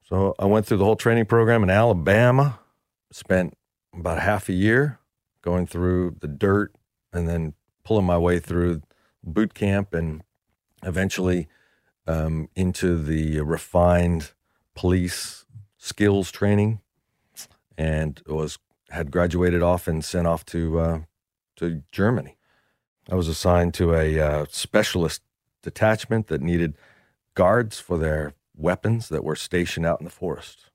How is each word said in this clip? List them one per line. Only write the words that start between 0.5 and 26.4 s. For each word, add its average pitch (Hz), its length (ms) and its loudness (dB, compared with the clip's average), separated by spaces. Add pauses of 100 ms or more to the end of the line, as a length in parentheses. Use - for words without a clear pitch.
through 110 120 0
the 95 80 4
whole 107 100 4
training 117 300 2
program 117 360 4
in 92 80 4
Alabama, 113 880 4 (520)
spent - 440 -2 (380)
about 85 260 -4
half 101 300 -2
a 95 40 -2
year 113 440 2 (440)
going 87 260 -2
through 90 540 -2
the 76 60 -10
dirt 98 460 0 (380)
and 85 160 -4
then 82 260 -4 (300)
pulling 104 220 0
my 87 120 2
way 87 220 2
through 85 420 -2 (420)
boot 101 300 -2
camp 101 400 -2
and 80 300 -6 (600)
eventually, 90 640 -2 (600)
um, 80 480 -4
into 90 420 0
the 78 440 -2
refined 87 920 2 (420)
police - 720 -2 (320)
skills 98 540 0
training, 104 500 0 (960)
and 78 500 -2
was, 78 320 -6 (300)
had 82 220 -6
graduated 87 520 2
off 87 240 0
and 80 160 -2
sent 87 240 -2
off 82 180 -2
to, 82 340 -2
uh, 82 200 0 (560)
to 82 260 -6 (100)
Germany. 104 460 -2 (720)
I 90 60 -2
was 87 120 0
assigned 87 480 2
to 82 200 2
a, 78 240 0
uh, 73 300 0
specialist - 720 -2 (400)
detachment 110 680 -2
that 73 140 -4